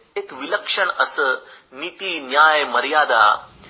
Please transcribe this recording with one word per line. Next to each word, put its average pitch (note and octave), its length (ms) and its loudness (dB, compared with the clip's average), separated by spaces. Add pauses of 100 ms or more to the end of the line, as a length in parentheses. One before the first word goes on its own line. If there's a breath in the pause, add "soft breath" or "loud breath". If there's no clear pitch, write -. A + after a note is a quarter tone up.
(160)
एक G3 180 -8
विलक्षण F3+ 680 -4
असं C3+ 360 0 (360 loud breath)
नीती, E3+ 480 -10
न्याय, D3 440 2
मर्यादा, B2 840 2 (240 loud breath)